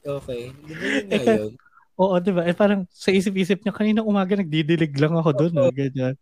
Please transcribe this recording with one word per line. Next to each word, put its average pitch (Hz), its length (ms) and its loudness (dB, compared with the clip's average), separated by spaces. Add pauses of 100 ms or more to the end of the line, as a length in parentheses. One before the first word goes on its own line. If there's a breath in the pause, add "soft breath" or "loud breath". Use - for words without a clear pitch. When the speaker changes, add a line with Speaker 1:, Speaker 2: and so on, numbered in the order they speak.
Speaker 1:
Okay. 135 520 -10
Di 151 200 -18
ba 160 120 -10
yun 269 200 -2
nga 196 120 -4
Speaker 2:
Eka, 208 240 4
Speaker 1:
yun? - 120 -8 (440 soft breath)
Speaker 2:
oo, 185 240 2
di 190 120 0
ba? 175 120 0
Eh, 175 80 0
parang 202 360 2
sa - 200 -4
isip-isip 190 520 2
niya, 196 120 -4
"Kanina 214 280 0
umaga 202 360 0
nagdidilig 156 600 0
lang 156 200 2
ako 160 160 2
dun," 156 240 0
Speaker 1:
Oo. 139 80 4
Speaker 2:
ah, 127 80 2
ganyan. 131 480 -4